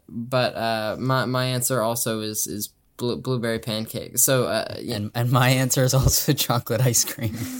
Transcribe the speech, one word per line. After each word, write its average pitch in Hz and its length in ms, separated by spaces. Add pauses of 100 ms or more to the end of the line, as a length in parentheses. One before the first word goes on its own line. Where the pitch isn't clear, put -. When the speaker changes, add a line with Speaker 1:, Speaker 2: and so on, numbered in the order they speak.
Speaker 1:
but, 123 480
uh, 110 440
my, 131 260
my 127 200
answer 127 360
also 117 400
is, 107 240
is 104 240 (280)
blu-, 120 200
blueberry 117 400
pancake. 110 600
So, 131 260
uh, 98 340
yeah. 107 180
Speaker 2:
And, 104 180
and 120 160
my 123 180
answer 131 340
is 127 120
also 131 380
<laughs> - 0
chocolate 117 480
ice 127 220
cream. 110 320 (240)